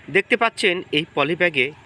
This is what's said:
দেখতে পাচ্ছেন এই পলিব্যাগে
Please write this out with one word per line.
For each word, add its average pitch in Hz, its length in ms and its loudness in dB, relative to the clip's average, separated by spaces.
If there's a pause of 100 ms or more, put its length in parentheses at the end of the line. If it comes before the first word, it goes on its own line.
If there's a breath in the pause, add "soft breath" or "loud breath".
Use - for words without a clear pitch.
(160)
দেখতে 196 260 0
পাচ্ছেন 220 340 0 (220)
এই 160 80 0 (100)
পলিব্যাগে 151 520 2 (180)